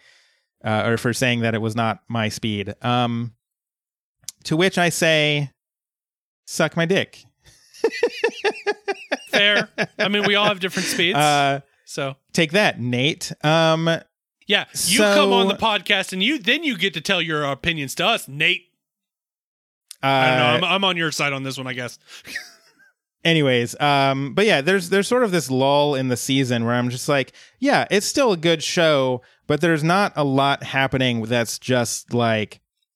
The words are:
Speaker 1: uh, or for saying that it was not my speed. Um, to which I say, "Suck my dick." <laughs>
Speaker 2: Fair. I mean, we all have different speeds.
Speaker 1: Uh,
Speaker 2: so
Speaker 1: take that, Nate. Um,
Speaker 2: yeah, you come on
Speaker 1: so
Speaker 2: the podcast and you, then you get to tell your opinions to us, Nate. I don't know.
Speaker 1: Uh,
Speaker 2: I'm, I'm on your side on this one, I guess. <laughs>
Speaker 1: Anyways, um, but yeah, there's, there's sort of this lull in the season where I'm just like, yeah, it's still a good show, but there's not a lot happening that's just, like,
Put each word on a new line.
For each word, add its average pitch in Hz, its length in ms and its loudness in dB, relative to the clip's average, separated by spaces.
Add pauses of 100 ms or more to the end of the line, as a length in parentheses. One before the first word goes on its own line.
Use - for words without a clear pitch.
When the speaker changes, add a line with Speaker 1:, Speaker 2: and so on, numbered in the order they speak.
(640)
Speaker 1:
uh, 107 220 0
or 117 100 2
for 120 160 -2
saying 120 280 0
that 113 140 0
it 110 60 -2
was 110 160 -4
not 113 320 -2
my 113 200 -2
speed. 104 540 -6
Um, 120 520 -2 (1080)
to 156 120 -2
which 185 220 2
I 175 100 4
say, 151 640 2 (960)
"Suck - 300 -2
my 165 100 0
dick." 170 360 -2 (600)
<laughs> 453 100 0 (1400)
Speaker 2:
Fair. 208 380 2 (300)
I 208 100 0
mean, 208 180 0
we 202 100 2
all 208 100 2
have 208 140 0
different 185 280 -4
speeds. 175 300 0
Speaker 1:
Uh, 143 420 2 (240)
Speaker 2:
so 139 320 -8 (160)
Speaker 1:
take 160 200 0
that, 185 280 2
Nate. 123 520 -2 (120)
Um, 160 440 4 (580)
Speaker 2:
yeah, 196 180 2 (220)
you 196 140 0
come 202 320 4
on 196 160 4
Speaker 1:
so 196 60 2
Speaker 2:
the - 60 -10
podcast 202 520 0
and 185 100 -2
you, 277 160 0
then 254 260 0
you 262 140 -2
get 185 160 -2
to 165 60 -10
tell 180 200 -2
your 160 240 -2
opinions 139 520 -4
to 170 100 -2
us, 220 220 -2
Nate. 160 340 -2 (1400)
I 135 280 4
don't 127 80 2
know. 127 60 4
Speaker 1:
Uh, 123 120 2
Speaker 2:
I'm, 123 80 -2 (120)
I'm 196 80 -2
on 185 120 0
your 165 140 -2
side 143 220 -2
on 135 100 -6
this 135 160 -8
one, 131 80 -10
I 127 80 -8
guess. 123 240 -10 (260)
<laughs> - 140 -12 (840)
Speaker 1:
Anyways, 135 560 2
um, 139 520 0
but 196 140 0
yeah, 170 140 2
there's, 170 300 0
there's 190 180 0
sort 247 160 2
of 202 80 -2
this 143 180 -2
lull 139 460 2
in 131 120 -2
the 123 80 0
season 123 480 0
where 117 100 0
I'm 123 140 0
just 123 200 -8
like, 139 240 0 (260)
yeah, 226 320 2
it's 202 160 0
still 262 260 2
a 185 40 0
good 160 260 0
show, 135 600 0 (260)
but 147 120 0
there's 165 240 2
not 185 300 2
a 156 100 -2
lot 139 380 0
happening 127 600 0
that's 117 360 -2
just, - 560 -2
like, 113 460 0 (360)